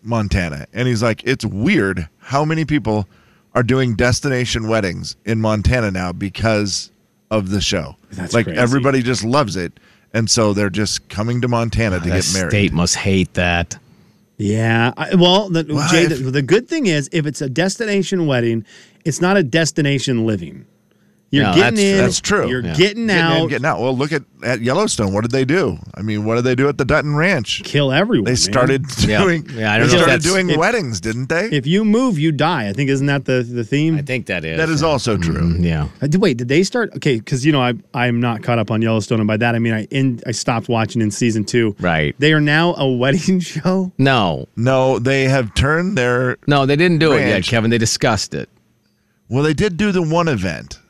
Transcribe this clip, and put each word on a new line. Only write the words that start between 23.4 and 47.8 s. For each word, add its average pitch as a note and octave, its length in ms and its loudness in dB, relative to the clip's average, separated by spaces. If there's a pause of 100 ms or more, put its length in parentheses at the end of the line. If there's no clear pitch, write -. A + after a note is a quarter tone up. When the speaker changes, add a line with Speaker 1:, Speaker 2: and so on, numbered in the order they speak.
Speaker 2:
out. E3 60 0
Speaker 1:
getting B2+ 160 -2
out. B2+ 160 0
Well, B2+ 160 0
look D3 160 -2
at, D3+ 100 -2 (220)
at A2+ 160 -2
Yellowstone. A#2+ 540 0
What G#2 80 0
did A#2 80 -2
they C3 160 0
do? C#3 320 0 (160)
I - 80 -10
mean, G#2+ 240 -2
what A2 80 0
did A#2+ 100 0
they B2+ 100 2
do C3+ 140 2
at D3 80 -2
the C#3+ 80 -2
Dutton D3 320 0
Ranch? D#3+ 480 -2
Speaker 2:
Kill C#3+ 260 0
everyone, D#3 360 2
Speaker 1:
They A#2+ 60 0
Speaker 2:
man. B2+ 40 2
Speaker 1:
started B2+ 480 2 (140)
Speaker 3:
Yeah. G3 240 2
Speaker 1:
doing, E3+ 320 2
Speaker 3:
Yeah, A2 180 0
I G#2+ 60 4
don't - 100 4
Speaker 1:
they - 60 6
Speaker 3:
know F3+ 60 6
if - 20 6
Speaker 1:
started - 100 4
Speaker 3:
that's C3 140 0
Speaker 1:
doing F#3 240 2
Speaker 2:
If, F3 80 2
Speaker 1:
weddings, E3 420 0
didn't A2+ 300 -6
they? E3+ 160 0
Speaker 2:
if D3 200 -2
you G3 200 2
move, A3 320 2
you D#3+ 140 2
die, C#3+ 360 0
I G2 60 -4
think, C3+ 160 0
isn't C#3 160 0
that C#3 180 0
the, B2+ 180 0
the A#2+ 220 -6
theme? D3+ 320 0
Speaker 3:
I D3 60 -2
think B2+ 240 -6
that F2+ 180 -4
is. D#2+ 140 -4
Speaker 1:
That D#3+ 100 0
is D3+ 140 0
also C3+ 340 0
true. E2+ 240 -2
Speaker 3:
Mm, E2+ 240 0
yeah. D#2 240 0 (140)
Speaker 2:
Uh, C3 40 -2
d-, D3+ 120 2
wait, F#3 180 2
did A#2+ 120 -6
they D3 140 2
start? A3 340 -2
Okay, C3 220 0
'cause, B2+ 280 -2
you D#3 60 4
know, C#3 100 2
I, B2 100 0 (220)
I'm A#2+ 260 0
not A#2 220 -2
caught A#2+ 160 0
up G#2+ 120 -2
on A2 120 0
Yellowstone, A2+ 360 0
and A2 80 0
by G#2+ 120 0
that A#2 160 0
I A#2 40 -2
mean A#2 140 0
I A2 120 -4
in, C3 420 -2
I B2+ 60 -6
stopped A#2 360 -4
watching A2+ 320 0
in G#2+ 100 0
season A2 360 0
two. A2+ 340 0
Speaker 3:
Right. D#2+ 380 0
Speaker 2:
They D3+ 160 4
are D3+ 80 2
now D#3+ 320 2
a C#3+ 180 -2
<laughs> - 0 -
wedding C#3+ 480 0
show? F#3 560 -2
Speaker 3:
No. G#2+ 580 2
Speaker 1:
No, C3 440 2
they C3+ 320 0
have C3 240 0
turned E3+ 420 0
their B2 400 0 (100)
Speaker 3:
No, C#3+ 200 2
they C#3+ 100 2
didn't F3 220 2
do D#3 160 2
it - 60 2
yet, B2 120 0
Speaker 1:
ranch. F#2+ 160 0
Speaker 3:
Kevin. A2+ 220 2
They A#2 80 2
discussed A2 560 -2